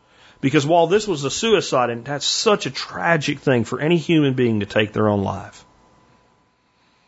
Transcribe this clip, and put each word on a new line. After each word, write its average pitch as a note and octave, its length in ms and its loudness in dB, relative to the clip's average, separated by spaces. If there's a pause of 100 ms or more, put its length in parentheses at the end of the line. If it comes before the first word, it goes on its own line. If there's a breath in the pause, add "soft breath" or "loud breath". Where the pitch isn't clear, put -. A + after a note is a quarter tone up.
(420 soft breath)
Because C3+ 240 2
while E3+ 220 4
this G#3+ 200 0
was D3+ 160 -4
a C3+ 60 -4
suicide, D#3 640 0
and A#2 120 -8
that's C#3 220 -8
such - 400 0
a C3+ 60 -6
tragic D#3+ 640 -2
thing B2 260 2
for - 160 -6
any D#3+ 180 2
human D3+ 360 2
being A#2 280 0
to G2 40 -4
take G#2+ 260 0
their A2 160 2
own G#2 140 2
life, G2 420 -8 (1400)